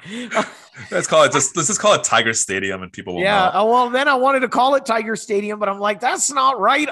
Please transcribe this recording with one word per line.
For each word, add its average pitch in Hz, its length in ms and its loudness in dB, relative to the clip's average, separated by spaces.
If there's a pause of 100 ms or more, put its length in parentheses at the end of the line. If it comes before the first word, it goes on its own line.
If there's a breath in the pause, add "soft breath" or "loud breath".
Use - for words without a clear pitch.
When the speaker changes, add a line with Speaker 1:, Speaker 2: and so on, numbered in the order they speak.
Speaker 1:
<laughs> - 840 -6
Speaker 2:
Let's 180 160 -2
call 156 160 6
it 135 80 4
just, 143 260 0
let's 160 120 -2
just 208 100 -4
call 208 160 4
it - 80 -2
Tiger 113 300 2
Stadium 95 500 -4
and 90 100 -16
people 95 220 -8
will 123 80 -4
Speaker 1:
Yeah, 190 280 2
Speaker 2:
know. 185 100 0
Speaker 1:
uh, 214 40 2
well, 240 240 2
then 262 180 0
I 285 60 2
wanted 262 280 2
to 247 60 -2
call 269 280 2
it 269 100 0
Tiger 226 300 -2
Stadium, 208 420 -4
but 208 100 -2
I'm 196 120 -4
like, 208 200 -2
"That's 294 300 -2
not 269 300 0
right 277 320 2